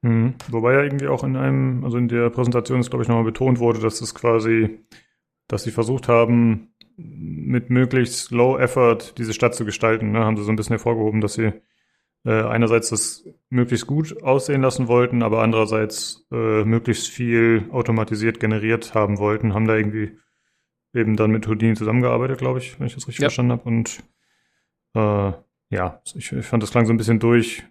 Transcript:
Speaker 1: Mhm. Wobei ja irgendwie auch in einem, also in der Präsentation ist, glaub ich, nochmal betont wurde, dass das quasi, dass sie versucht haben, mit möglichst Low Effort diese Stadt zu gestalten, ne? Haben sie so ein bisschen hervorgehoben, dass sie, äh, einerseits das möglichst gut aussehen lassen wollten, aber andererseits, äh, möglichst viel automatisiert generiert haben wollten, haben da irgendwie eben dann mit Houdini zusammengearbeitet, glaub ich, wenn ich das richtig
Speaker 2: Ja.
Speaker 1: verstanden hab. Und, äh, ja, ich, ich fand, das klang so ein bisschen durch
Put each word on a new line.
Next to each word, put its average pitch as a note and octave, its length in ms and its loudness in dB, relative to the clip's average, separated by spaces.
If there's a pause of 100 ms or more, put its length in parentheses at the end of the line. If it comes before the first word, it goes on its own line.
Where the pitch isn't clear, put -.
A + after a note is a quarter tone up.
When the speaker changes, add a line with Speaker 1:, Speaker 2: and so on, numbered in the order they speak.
Speaker 1:
Mhm. A#2 340 2 (140)
Wobei A#2+ 240 0
ja C#3 100 4
irgendwie C#3 240 -4
auch C#3 160 -2
in C3 120 -2
einem, C3 480 0
also B2 140 -2
in B2 100 0
der A#2+ 220 2
Präsentation A#2+ 500 0
ist, A#2+ 100 -2
glaub B2 120 -4
ich, A2 60 -2
nochmal A#2 180 2
betont B2 340 2
wurde, A#2 200 2
dass A2 200 -2
das A#2 140 -10
quasi, A2+ 680 0 (680)
dass G2+ 160 -6
sie A2 80 -6
versucht A#2 360 -4
haben, A#2 640 4 (260)
mit C3 760 -6
möglichst B2+ 600 0
Low B2 260 2
Effort A#2+ 600 2
diese A2 160 -6
Stadt A#2+ 220 0
zu A#2 100 -6
gestalten, A2 460 0
ne? A2 80 0
Haben A2 180 2
sie G#2 60 -6
so G#2 80 -2
ein A2 40 2
bisschen G#2+ 200 -2
hervorgehoben, A2 460 0
dass G#2 120 -2
sie, A2 200 0 (720)
äh, A2 180 0
einerseits A2+ 460 0
das - 360 -6 (240)
möglichst B2 380 -2
gut D#3 360 -4
aussehen C3+ 380 0
lassen B2+ 260 0
wollten, A#2+ 340 2
aber A2 200 0
andererseits, A2 920 -2
äh, A2+ 320 0
möglichst A2+ 460 0
viel A#2 640 2
automatisiert A2+ 680 -2
generiert A2 540 -2
haben G#2 240 2
wollten, G#2+ 360 0
haben A2 140 0
da A2 80 4
irgendwie G#2+ 420 -2 (760)
eben A2 240 2
dann G#2+ 140 4
mit G#2+ 160 0
Houdini A2 280 2
zusammengearbeitet, A#2+ 640 0
glaub B2+ 180 -2
ich, - 220 -12
wenn C#3 80 -4
ich - 80 -8
das - 120 -12
richtig B2 140 -6
Speaker 2:
Ja. C#3+ 60 2
Speaker 1:
verstanden B2 240 0
hab. A#2+ 140 -4
Und, A#2 360 -4 (920)
äh, G#2 380 0 (360)
ja, F2+ 320 -6 (140)
ich, - 160 -12
ich C3 140 -6
fand, A2+ 180 0
das G2+ 80 -6
klang A#2 140 4
so A2+ 80 2
ein A2+ 40 2
bisschen A2 220 2
durch A#2 520 2